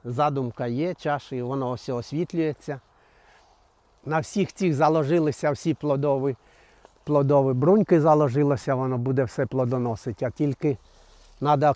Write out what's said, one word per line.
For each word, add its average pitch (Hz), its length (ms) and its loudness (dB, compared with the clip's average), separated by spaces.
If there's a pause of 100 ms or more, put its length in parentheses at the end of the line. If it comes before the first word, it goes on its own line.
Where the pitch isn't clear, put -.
задумка 127 640 -2
є, 147 280 -4
чаші, 139 480 -6
воно 131 280 -4
ось 123 180 -8
освітлюється. 147 920 -6 (1300)
На 156 120 -2
всіх 175 340 -2
цих 175 220 0
заложилися 151 760 2
всі 143 240 -2
плодові, 139 640 -2 (680)
плодові 139 500 4
бруньки 170 460 4
заложилося, 143 760 2
воно 127 240 -2
буде 131 260 0
все 127 220 -4
плодоносити, 123 800 -4
а 117 40 -4
тільки 143 480 -2 (600)
треба 143 380 2